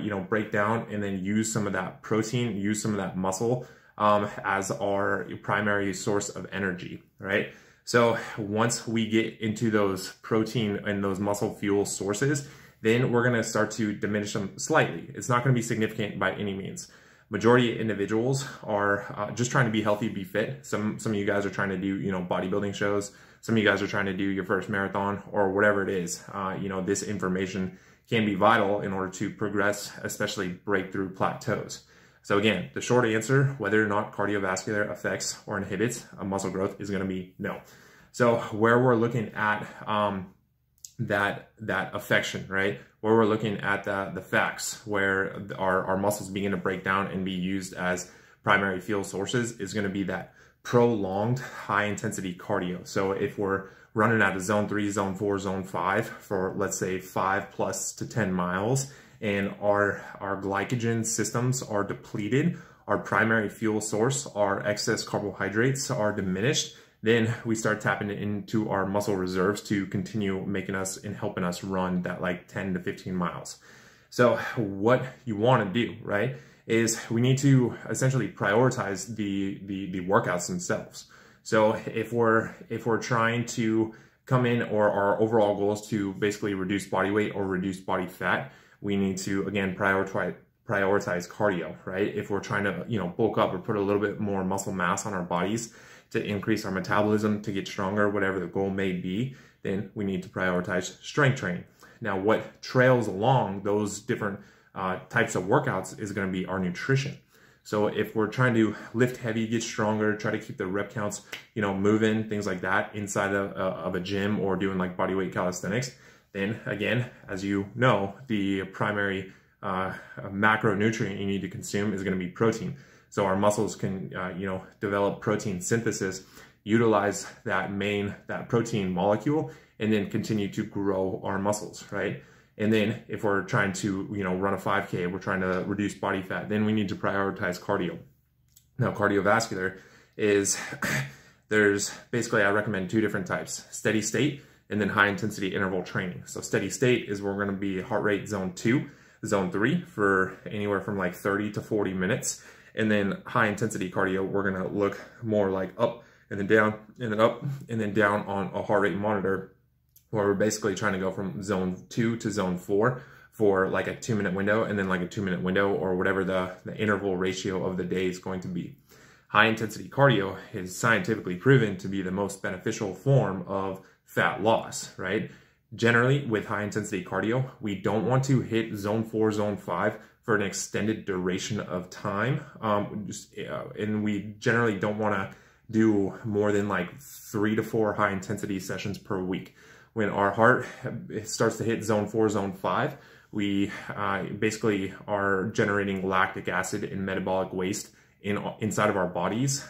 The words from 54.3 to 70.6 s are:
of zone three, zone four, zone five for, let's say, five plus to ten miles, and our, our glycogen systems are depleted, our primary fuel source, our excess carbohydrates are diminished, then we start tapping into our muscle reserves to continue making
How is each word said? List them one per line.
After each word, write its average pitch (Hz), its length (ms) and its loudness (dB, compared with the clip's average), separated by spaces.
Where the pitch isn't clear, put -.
of 95 60 -4
zone 104 260 2
three, 101 220 0
zone 98 240 0
four, 101 240 0
zone 95 240 -4
five 92 440 0
for, 95 500 -4
let's 95 200 -2
say, 92 220 -2
five 98 540 -2
plus - 400 -4
to - 140 -8
ten 98 280 0
miles, 95 580 0
and 101 420 0
our, 101 400 4
our 98 200 -4
glycogen 110 640 0
systems 123 560 0
are 101 220 -2
depleted, 120 760 -2
our 101 120 2
primary 107 500 2
fuel 107 320 -2
source, 117 460 0
our 101 400 0
excess 104 380 0
carbohydrates 104 840 0
are 104 220 0
diminished, 101 640 -2
then 113 320 4
we 113 100 0
start 107 260 0
tapping 101 300 0
into 104 580 -2
our 98 160 2
muscle 101 320 0
reserves 92 460 2
to 98 240 -2
continue 95 580 -4
making 95 300 -4